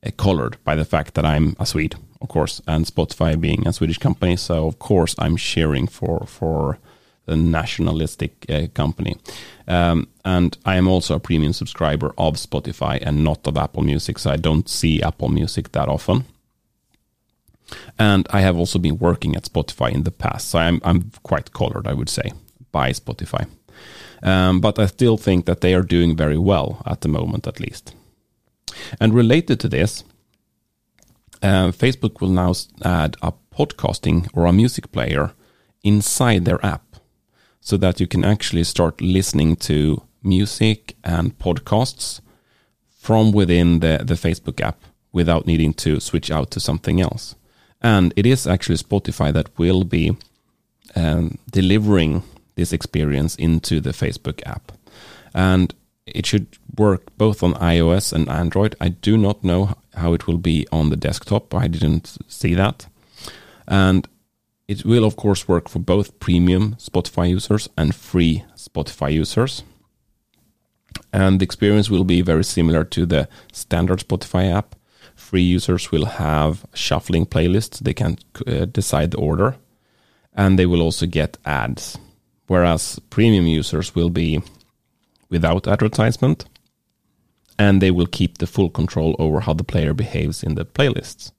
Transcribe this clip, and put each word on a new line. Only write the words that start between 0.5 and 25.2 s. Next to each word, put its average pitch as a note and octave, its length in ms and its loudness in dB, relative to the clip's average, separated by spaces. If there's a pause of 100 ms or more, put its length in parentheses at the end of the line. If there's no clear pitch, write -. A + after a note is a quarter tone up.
by D2+ 100 0
the D#2 100 0
fact - 300 -4
that D#2 100 0
I'm D#2 340 2
a - 80 -4
Swede, D#2+ 280 -4 (260)
of - 80 -14
course, - 380 -4
and D#2+ 180 0
Spotify D#2+ 560 -2
being D#2+ 260 -2
a F2 60 -2
Swedish E2 260 -2
company, - 380 0
so D#2+ 300 -2
of D#2+ 120 -6
course F2+ 400 0
I'm D#2+ 180 0
cheering D2+ 500 -2
for, - 400 -6
for D#2+ 520 -4 (480)
the E2 100 -2
nationalistic, D#2+ 1120 -2
uh, D#2 260 -2
company. D#2+ 420 -4 (520)
Um, F2 400 0 (160)
and F2+ 400 0
I F#2+ 120 0
am F#2 120 4
also F#2 260 2
a D2 60 -2
premium D#2 320 0
subscriber D2+ 680 -4
of D#2+ 160 0
Spotify - 680 -6
and D2+ 220 0
not D#2 240 0
of D2+ 100 -2
Apple D2+ 260 -4
Music, C#2+ 360 -2
so - 120 -2
I C#2 60 0
don't D#2+ 320 0
see - 340 0
Apple - 260 -4
Music D2 440 -2
that C#2+ 160 -2
often. F#2+ 360 -2 (1700)
And G2+ 340 2
I G2+ 100 2
have F#2+ 160 4
also E2+ 240 0
been E2 180 0
working E2+ 380 0
at - 80 -10
Spotify - 480 -4
in D2 100 -2
the - 80 -2
past, - 400 -6
so E2+ 80 0
I'm, E2+ 260 2
I'm F2+ 280 0 (100)
quite - 300 -6
colored, - 340 -4
I - 80 -4
would C2 140 -4
say, - 240 -6 (400)
by C2+ 180 -2
Spotify. - 560 -8 (760)
Um, F#2 380 2
but G#2 180 0
I G#2+ 80 2
still A2+ 320 2
think F2+ 260 0